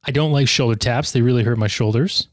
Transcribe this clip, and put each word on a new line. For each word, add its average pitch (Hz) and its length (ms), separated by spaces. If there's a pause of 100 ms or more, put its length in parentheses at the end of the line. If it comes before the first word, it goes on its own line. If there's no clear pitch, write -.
I 147 80
don't 151 200
like 139 160
shoulder 117 300
taps. 123 340
They 123 100
really 123 220
hurt 117 140
my 107 100
shoulders. 117 640